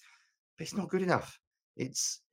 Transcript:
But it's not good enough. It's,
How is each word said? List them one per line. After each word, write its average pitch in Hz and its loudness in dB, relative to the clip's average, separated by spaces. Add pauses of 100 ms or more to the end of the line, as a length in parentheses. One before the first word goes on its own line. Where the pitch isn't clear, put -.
(560)
But 160 -8
it's - -6
not 185 -2
good 185 2
enough. 170 2 (380)
It's, - -2 (120)